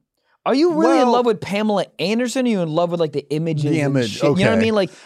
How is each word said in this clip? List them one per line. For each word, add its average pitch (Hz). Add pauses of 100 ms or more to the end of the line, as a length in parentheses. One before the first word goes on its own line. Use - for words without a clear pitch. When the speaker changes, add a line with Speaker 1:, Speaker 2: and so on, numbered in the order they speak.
(460)
Speaker 1:
Are 220
you 330
really 330
in 269
Speaker 2:
Well, 240
Speaker 1:
love 240
with 220
Pamela 202 (140)
Anderson? 233
Or -
are 240
you 196
in 165
love 170
with, 170
like, 156
the 139
images 156
Speaker 2:
The 156
Speaker 1:
and 139
Speaker 2:
image, 117
Speaker 1:
shit? -
You 147
know 147
what 185
I -
Speaker 2:
okay. 226
Speaker 1:
mean? 226
Like, 196 (160)